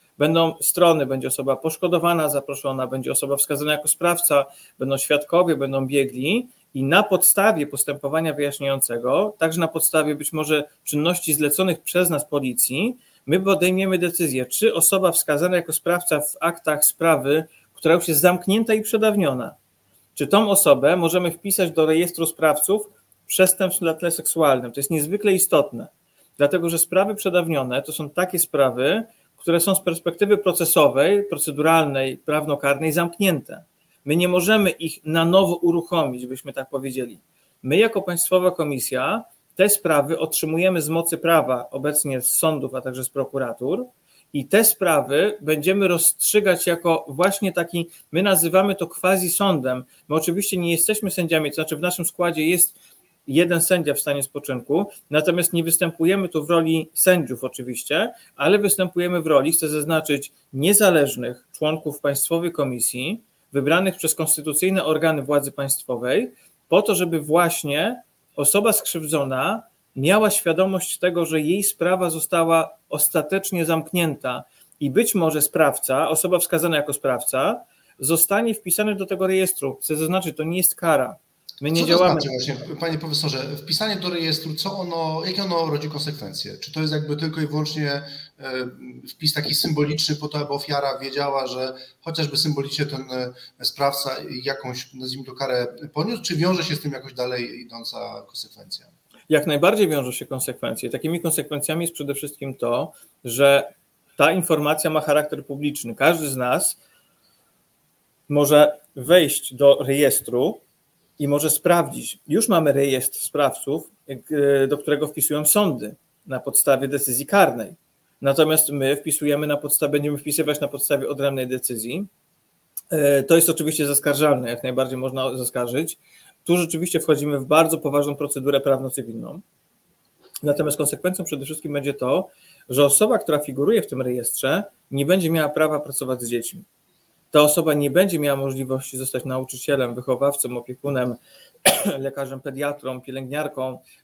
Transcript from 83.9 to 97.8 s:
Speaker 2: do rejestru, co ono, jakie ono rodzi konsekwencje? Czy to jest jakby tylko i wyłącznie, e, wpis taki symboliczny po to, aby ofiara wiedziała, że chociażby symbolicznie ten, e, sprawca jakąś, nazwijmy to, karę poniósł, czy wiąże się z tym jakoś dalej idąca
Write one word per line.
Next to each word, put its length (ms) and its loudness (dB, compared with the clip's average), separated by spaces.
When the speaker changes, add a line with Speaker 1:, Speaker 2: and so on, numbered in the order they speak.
Speaker 2:
do 140 -6
rejestru, 440 -4
co 240 -6
ono, 480 -4
jakie 160 -4
ono 280 -2
rodzi 200 -4
konsekwencje? 680 -10
Czy 140 -16
to 80 -6
jest 120 -2
jakby 240 -4
tylko 240 -6
i 60 -2
wyłącznie, 440 -4
e, 140 -10
wpis 260 -4
taki 200 -4
symboliczny 600 -2
po 120 -8
to, 100 -6
aby 100 -6
ofiara 500 -4
wiedziała, 480 -4
że 280 -6
chociażby 360 -4
symbolicznie 500 -2
ten, 140 -8
e, 40 -8
sprawca 520 -2
jakąś, 520 -8
nazwijmy 320 -10
to, 80 -16
karę 320 -2
poniósł, 280 -4
czy 140 -4
wiąże 280 0
się 120 -4
z 40 -10
tym 120 -6
jakoś 220 -14
dalej 460 -6
idąca 680 -14